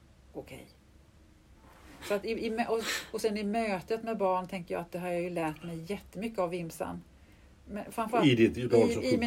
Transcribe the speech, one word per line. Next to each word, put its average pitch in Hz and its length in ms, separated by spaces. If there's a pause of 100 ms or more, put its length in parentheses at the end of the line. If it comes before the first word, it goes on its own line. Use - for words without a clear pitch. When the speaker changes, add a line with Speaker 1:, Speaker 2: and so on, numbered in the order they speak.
(320)
Speaker 1:
"Okej." - 340 (1400)
Så 208 60
att 202 100
i, 220 60 (160)
i, 226 220
och, 226 120 (320)
och 220 80
sen 214 160
i 214 80
mötet 208 580
med 226 160
barn 185 300
tänker 185 260
jag 180 60
att 170 120
det 180 60
har 180 100
jag 175 140
ju 180 80
lärt 160 340
mig 165 280
jättemycket 208 460
av 180 120
vimsan. 170 520 (640)
Men 202 260
framförallt 226 340
Speaker 2:
I 131 80 (140)
ditt 117 240
roll 113 180
som 113 120
Speaker 1:
i, - 40
i - 120
min - 80